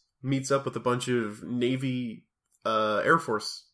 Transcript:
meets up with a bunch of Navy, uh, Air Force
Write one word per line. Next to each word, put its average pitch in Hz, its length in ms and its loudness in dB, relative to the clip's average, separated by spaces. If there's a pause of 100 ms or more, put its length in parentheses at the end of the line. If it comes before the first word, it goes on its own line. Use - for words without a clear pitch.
(240)
meets 131 280 -2
up 139 140 2
with 123 120 -4
a - 20 -4
bunch 123 300 0
of 110 340 -2
Navy, 123 840 -2 (380)
uh, 107 400 2
Air 165 160 6
Force - 540 -6